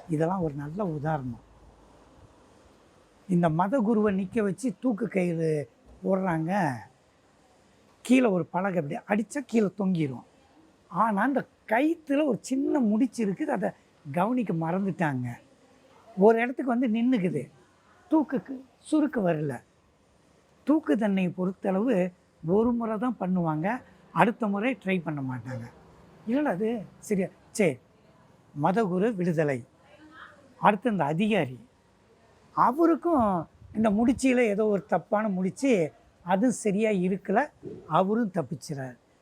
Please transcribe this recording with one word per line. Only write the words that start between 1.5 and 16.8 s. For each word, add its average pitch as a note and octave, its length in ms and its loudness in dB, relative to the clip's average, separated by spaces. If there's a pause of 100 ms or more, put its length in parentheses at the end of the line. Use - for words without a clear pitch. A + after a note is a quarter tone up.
இந்த F3 220 2
மதகுருவை G#3 680 2
நிக்க G3 260 -4
வச்சு G3+ 380 -4
தூக்கு A3+ 280 -4
கயிறு E3 640 -2 (340)
போடுறாங்க. F#3 720 0 (1300)
கீழே B3+ 240 4
ஒரு F3+ 200 0
பலகை F3+ 360 -2
அப்படி E3 400 -2
அடிச்சா - 240 -8
கீழே G#3+ 320 0
தொங்கிரும். E3 460 -2 (640)
ஆனா, G3 340 0
அந்த B3+ 240 0 (220)
கயித்துல D4 580 0
ஒரு B3 160 0
சின்ன C#4+ 380 -2
முடிச்சு A3 460 0
இருக்குது, G3 180 -2
அதை A3 260 -2 (420)
கவனிக்க G3+ 420 0
மறந்துட்டாங்க. E3 760 -2 (880)
ஒரு A3+ 240 6
இடத்துக்கு B3 380 -2
வந்து C4 80 0